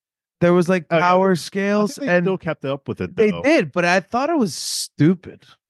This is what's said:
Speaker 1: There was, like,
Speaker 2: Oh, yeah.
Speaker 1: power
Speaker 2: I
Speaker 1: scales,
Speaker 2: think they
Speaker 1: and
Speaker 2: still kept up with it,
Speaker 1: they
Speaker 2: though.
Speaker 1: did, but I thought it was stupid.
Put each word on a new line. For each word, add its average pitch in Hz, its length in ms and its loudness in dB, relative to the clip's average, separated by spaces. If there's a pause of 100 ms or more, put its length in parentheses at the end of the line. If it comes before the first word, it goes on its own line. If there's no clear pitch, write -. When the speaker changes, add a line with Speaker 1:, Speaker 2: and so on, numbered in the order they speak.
(400)
Speaker 1:
There 175 120 4
was, 175 160 2
like, 185 220 0
Speaker 2:
Oh, 170 60 2
yeah. 160 60 2
Speaker 1:
power 185 280 4
Speaker 2:
I 185 40 2
Speaker 1:
scales, 202 600 -2
Speaker 2:
think 175 140 -6
they 175 80 2
Speaker 1:
and 175 80 2
Speaker 2:
still 190 120 0
kept 156 280 -8
up 139 240 -6
with - 120 -4
it, 90 140 -6
Speaker 1:
they 214 160 2
Speaker 2:
though. 170 120 -4
Speaker 1:
did, 254 280 2
but 175 140 -2
I 180 160 2
thought 262 300 -4
it 349 60 0
was 202 160 0
stupid. - 920 -2 (260)